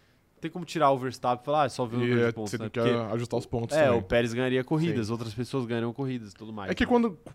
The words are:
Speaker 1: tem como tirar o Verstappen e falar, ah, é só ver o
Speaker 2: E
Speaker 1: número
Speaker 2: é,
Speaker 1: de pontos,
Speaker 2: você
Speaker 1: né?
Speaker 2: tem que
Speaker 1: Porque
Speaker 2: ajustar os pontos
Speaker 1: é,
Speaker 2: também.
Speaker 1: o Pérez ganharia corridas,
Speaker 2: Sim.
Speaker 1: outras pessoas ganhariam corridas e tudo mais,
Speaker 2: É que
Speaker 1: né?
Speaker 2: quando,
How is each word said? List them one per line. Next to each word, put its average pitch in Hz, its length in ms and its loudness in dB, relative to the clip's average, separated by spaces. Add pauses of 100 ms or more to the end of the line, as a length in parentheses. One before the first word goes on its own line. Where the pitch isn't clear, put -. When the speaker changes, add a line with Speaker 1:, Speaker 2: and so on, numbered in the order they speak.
(420)
Speaker 1:
tem 160 80 -6
como 175 160 -8
tirar 151 240 4
o 139 80 6
Verstappen 123 460 -2
e - 20 -20
falar, 147 180 2
ah, - 20 4
é 123 40 0
só 127 160 -4
ver 117 120 -4
o - 20 0
Speaker 2:
E - 80 0
Speaker 1:
número 120 160 4
Speaker 2:
é, 117 40 4
Speaker 1:
de 117 60 0
pontos, 107 180 -6
Speaker 2:
você 120 60 -2
Speaker 1:
né? 110 120 -8
Speaker 2:
tem 117 140 -2
que 117 60 4
Speaker 1:
Porque 117 240 0
Speaker 2:
ajustar 120 260 -2
os 120 60 -4
pontos 117 320 -2
Speaker 1:
é, 151 80 6
Speaker 2:
também. 123 140 4
Speaker 1:
o - 20 0
Pérez 120 320 2
ganharia 127 300 0
corridas, 156 440 0
Speaker 2:
Sim. 110 40 -4
Speaker 1:
outras 117 220 -6
pessoas 123 340 -4
ganhariam 117 260 -2
corridas 127 380 -6
e - 40 -20
tudo 110 160 -14
mais, 101 200 -6
Speaker 2:
É - 20 -4
que 240 120 0
Speaker 1:
né? - 40 0
Speaker 2:
quando, 233 300 2 (160)